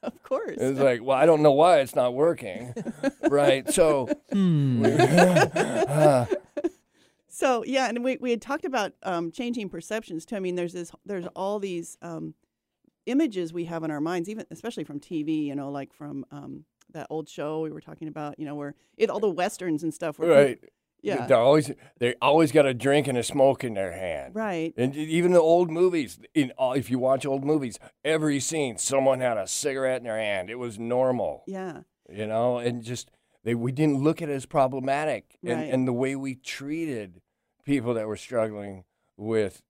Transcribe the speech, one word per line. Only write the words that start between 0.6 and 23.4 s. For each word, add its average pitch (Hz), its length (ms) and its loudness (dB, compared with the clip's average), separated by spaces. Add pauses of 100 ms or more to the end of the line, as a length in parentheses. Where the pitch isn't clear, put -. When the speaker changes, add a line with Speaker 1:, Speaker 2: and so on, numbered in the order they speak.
Speaker 2:
like, 127 240 2
"Well, 135 120 2
I 139 120 4
don't 156 160 6
know 151 100 8
why 156 260 6
it's 135 160 -2
not 127 180 2
working." 123 600 -2
Speaker 1:
<laughs> 247 540 -4
Speaker 2:
Right? 143 420 2
So, 151 360 4 (260)
Speaker 3:
Hmm. 151 500 2
Speaker 2:
<laughs> - 20 4
uh, 151 1400 4 (1080)
Speaker 1:
So, 254 300 2
yeah, 262 240 0
and 240 160 -4
we, 254 140 0
we 247 140 -4
had 233 100 0
talked 285 240 -6
about, 240 280 -2 (100)
um, 170 280 -4
changing 240 380 -6
perceptions, 180 560 -8
too. - 100 -10
I 196 40 -6
mean, 180 160 -4
there's 175 180 -4
this, 175 180 -10 (140)
there's 185 220 -8
all 196 320 -6
these, 180 420 -8
um, 160 340 -12 (720)
images 220 460 -2
we 170 120 -6
have 165 180 -8
in 156 60 -4
our 147 120 -4
minds, 170 280 -4
even, 214 220 -12
especially 180 320 -10
from 143 160 -12
T 151 240 -8
V, 156 240 -4
you 139 80 -8
know, 139 160 -8
like 139 220 -10
from, 143 360 -14
um, 139 360 -16 (260)
that - 180 -14
old 156 200 -8
show 156 320 -6
we 156 100 -6
were 156 100 -14
talking 156 260 -14
about, 151 300 -10
you 156 80 -8
know, 143 80 -8
where 143 220 -10 (220)
it, 208 120 0
all 160 100 -4
the 208 100 0
Westerns 175 520 -4
and 165 120 -4
stuff. 156 260 -8
Where 165 100 0
Speaker 2:
Right. 143 320 6
Speaker 1:
people, - 120 -20 (280)
yeah. 151 240 -4
Speaker 2:
They're 123 120 6
always, 135 340 6 (260)
they 120 240 2
always 151 300 6
got 147 160 8
a 131 80 0
drink 139 320 2
and 127 100 0
a 117 60 0
smoke 135 400 4